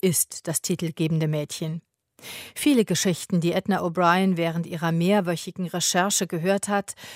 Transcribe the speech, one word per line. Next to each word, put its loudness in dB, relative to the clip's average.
ist 0
das -4
titelgebende 0
Mädchen. -4
Viele 4
Geschichten, 0
die 2
Edna 0
O'Brien 4
während -2
ihrer -2
mehrwöchigen 0
Recherche 0
gehört 0
hat, -2